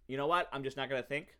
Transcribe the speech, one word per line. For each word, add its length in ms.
you 100
know 100
what? 260
I'm 100
just 140
not 120
gonna 140
think. 260